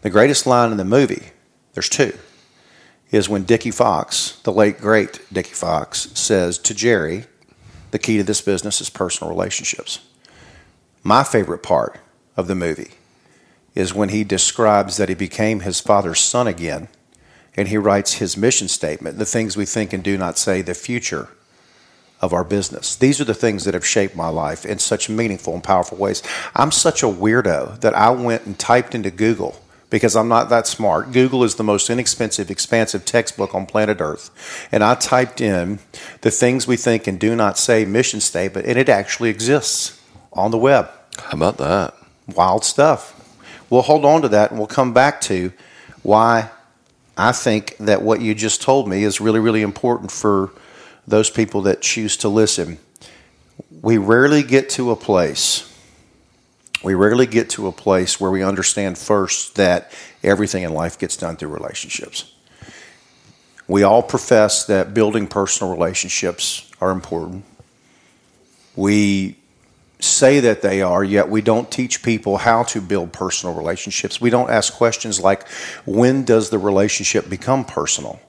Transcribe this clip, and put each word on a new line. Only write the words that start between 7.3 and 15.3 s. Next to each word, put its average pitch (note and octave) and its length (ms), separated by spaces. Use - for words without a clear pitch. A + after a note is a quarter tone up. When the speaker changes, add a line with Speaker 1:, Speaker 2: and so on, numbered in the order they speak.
Speaker 1:
"The G#2 100
key A2+ 180
to G2+ 60
this G2+ 180
business G2+ 380
is - 120
personal E2+ 420
relationships." - 640
My A#2 200
favorite F2 400
part - 360
of F#2 120
the F#2 80
movie E2+ 400
is F2+ 200
when G2+ 160
he G#2+ 160
describes G2+ 720
that G2+ 100
he F#2 80
became G2+ 460